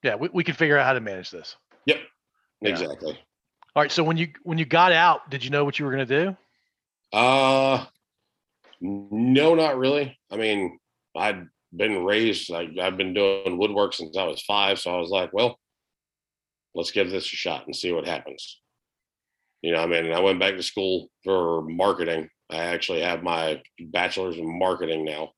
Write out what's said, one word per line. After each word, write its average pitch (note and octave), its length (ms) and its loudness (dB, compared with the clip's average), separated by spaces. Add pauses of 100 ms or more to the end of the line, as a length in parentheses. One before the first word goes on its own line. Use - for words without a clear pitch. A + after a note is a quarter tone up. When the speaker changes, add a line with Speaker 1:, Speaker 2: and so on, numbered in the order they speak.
Speaker 1:
Yeah, A#2 120 0
we, C3 180 -4
we F3 120 0
can E3 100 -2
figure D3 240 4
out C3 80 4
how C3+ 60 4
to B2+ 80 2
manage F#2+ 300 -10
this. - 260 -16 (300)
Speaker 2:
Yep. D3 120 2 (640)
Speaker 1:
Yeah. G#2+ 100 0
Speaker 2:
Exactly. D#2 480 -6 (560)
Speaker 1:
All D3 80 4
right. C#3+ 80 0
So E3+ 140 2
when E3 120 2
you, E3 120 -2 (160)
when E3 140 -4
you D#3+ 60 0
got E3 280 6
out, E3 380 4
did C3+ 120 -6
you B2+ 80 -6
know C#3+ 140 2
what C#3+ 140 -2
you D3+ 80 -4
were C3+ 40 -2
gonna C3+ 160 -2
do? D#3+ 300 0 (760)
Speaker 2:
Uh, C3+ 720 4 (960)
no, A2 760 2
not D#3 240 2
really. C3+ 400 0 (120)
I G2+ 60 -10
mean, G#2 420 -2 (380)
I'd F#2 320 -4 (260)
been F#2+ 300 0
raised, G#2+ 460 0
like, E2+ 200 -6 (100)
I've F#2 160 -2
been F#2 180 -4
doing G2 440 2
woodwork G2+ 360 2
since D#2+ 220 -10
I F#2+ 80 -2
was D#2 180 -6
five, G2+ 360 0
so F2 160 -4
I F2+ 40 -2
was E2+ 120 -4
like, F#2 220 -2
"Well, A#2 260 0 (1160)
let's E2+ 180 -4
give F#2+ 180 0
this F#2 160 -4
a - 100 -8
shot D2+ 300 -6
and - 80 -12
see F2+ 180 -4
what D#2+ 140 -2
happens." C#2+ 540 -10 (1000)
You E2+ 100 0
know, E2 100 2
I E2 40 0
mean, E2+ 200 0
and E2 80 -2
I E2+ 60 0
went F#2+ 180 4
back F#2+ 180 2
to F2+ 60 -8
school F#2 480 -2 (140)
for E2+ 380 0
marketing. E2+ 680 0 (200)
I D#2+ 80 -6
actually E2+ 420 -2
have E2+ 240 -2
my E2 360 -2 (200)
bachelor's F2 580 -4
in E2+ 200 -6
marketing E2 460 -2
now. D#2 340 -8